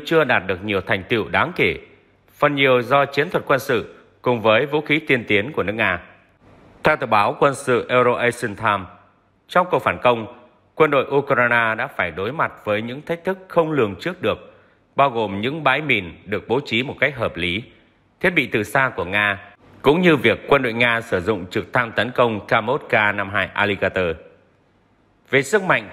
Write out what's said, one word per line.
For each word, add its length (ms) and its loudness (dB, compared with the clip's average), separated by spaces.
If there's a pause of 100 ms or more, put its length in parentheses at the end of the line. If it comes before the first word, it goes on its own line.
chưa 180 4
đạt 220 0
được 180 -6
nhiều 160 -2
thành 220 -4
tựu 260 -2
đáng 280 0
kể, 220 0 (540)
phần 220 0
nhiều 280 4
do 220 2
chiến 260 -2
thuật 160 -2
quân 120 2
sự 360 -4 (280)
cùng 180 0
với 260 4
vũ 140 -2
khí 180 -2
tiên 300 0
tiến 240 0
của 100 -4
nước 100 -4
Nga. 280 -2 (840)
Theo 140 2
tờ 100 -6
báo 320 2
quân 160 4
sự 340 0
Euro 260 4
Asian 420 -2
Times, 300 0 (600)
trong 220 2
cuộc 80 2
phản 200 -2
công, 280 2 (480)
quân 160 4
đội 200 2
Ukraine 680 2
đã 80 -4
phải 240 -4
đối 220 -6
mặt 200 -4 (120)
với 180 -2
những 200 -10
thách 220 -8
thức 140 -4 (100)
không 240 2
lường 280 0
trước 220 -10
được, 320 -4 (420)
bao 140 4
gồm 300 -4
những 240 -4
bãi 180 0
mìn 300 -2 (120)
được 240 -6
bố 160 0
trí 180 -2
một 180 -6
cách 160 -2
hợp 200 -4
lý, 260 -4 (580)
thiết 100 0
bị 160 -2
từ 160 -2
xa 340 0
của 80 -4
Nga, 340 -2 (440)
cũng 180 4
như 160 6
việc 220 2 (100)
quân 140 4
đội 100 -2
Nga 280 2
sử 200 -2
dụng 300 -2
trực 220 -6
thăng 200 0
tấn 180 -2
công 360 0
Kamov 420 0
K 40 -4
năm 380 2
hai 240 0
Alligator. 640 0 (1120)
Về 120 2
sức 200 0
mạnh 300 0